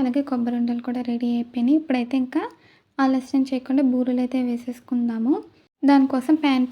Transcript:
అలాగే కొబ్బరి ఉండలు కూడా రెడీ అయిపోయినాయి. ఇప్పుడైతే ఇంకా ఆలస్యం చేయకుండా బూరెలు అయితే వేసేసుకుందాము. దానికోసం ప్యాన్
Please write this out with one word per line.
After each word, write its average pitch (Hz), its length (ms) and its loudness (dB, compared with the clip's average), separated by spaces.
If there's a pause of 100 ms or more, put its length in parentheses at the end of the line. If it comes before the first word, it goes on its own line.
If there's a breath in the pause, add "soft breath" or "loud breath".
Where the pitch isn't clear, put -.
అలాగే 262 280 0
కొబ్బరి 240 300 -2
ఉండలు 240 280 -2
కూడా 247 220 -4
రెడీ 240 200 -2 (100)
అయిపోయినాయి. 240 420 2
ఇప్పుడైతే 247 420 -2
ఇంకా 311 200 -4 (540 soft breath)
ఆలస్యం 262 520 0
చేయకుండా 262 320 0 (100)
బూరెలు 254 340 0
అయితే 254 120 -4 (100)
వేసేసుకుందాము. 240 880 -2 (540 soft breath)
దానికోసం 269 440 4 (120)
ప్యాన్ 254 260 2